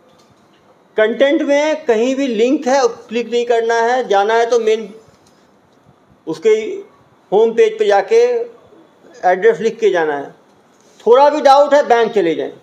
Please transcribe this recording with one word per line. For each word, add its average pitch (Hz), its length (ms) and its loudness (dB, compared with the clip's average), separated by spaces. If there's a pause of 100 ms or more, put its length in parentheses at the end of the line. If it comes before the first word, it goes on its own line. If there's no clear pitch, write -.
(960)
Content 269 440 0
में 294 440 -2
कहीं 240 300 0
भी 277 120 -4
link 247 400 -2
है, 262 200 0
क्लिक 226 440 -8
नहीं 240 140 -2
करना 233 280 -2
है, 233 340 -2
जाना 202 260 0
है 233 120 2
तो 233 140 0
main 220 340 -4 (1300)
उसके 160 220 -4 (840)
home 220 200 2
page 220 280 0
पे 214 60 0
जाके 226 600 0 (800)
address 185 340 2
लिख 220 200 -4
के 214 100 2
जाना 160 280 -2
है। 143 180 -12 (720)
थोड़ा 269 220 6
भी 294 120 -2
डाउट 277 320 4
है, 277 140 2
bank 233 240 2
चले 170 240 -2
जाएं। 139 160 -8 (120)